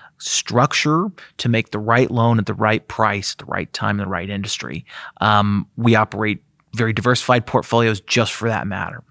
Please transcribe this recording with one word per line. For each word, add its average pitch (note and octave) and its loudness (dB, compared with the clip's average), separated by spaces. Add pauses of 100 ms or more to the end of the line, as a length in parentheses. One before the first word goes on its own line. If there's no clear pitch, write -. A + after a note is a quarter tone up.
(180)
structure D3+ 0 (320)
to - -2
make A2+ 0
the A2+ -4
right A#2 2
loan A#2 4
at G2+ 0
the G#2 -4
right G#2+ 0
price, G2+ 0
at - -16
the - -12
right - -6
time, G#2 -2
in G2 -4
the F#2+ -6
right F#2 -6
industry. G2+ -8 (360)
Um, G#2 4 (100)
we A#2 4
operate G#2+ 0 (320)
very A2 0
diversified A#2+ 0
portfolios A2+ 2
just - 0
for A2+ -4
that A2 -4
matter, F#2+ -8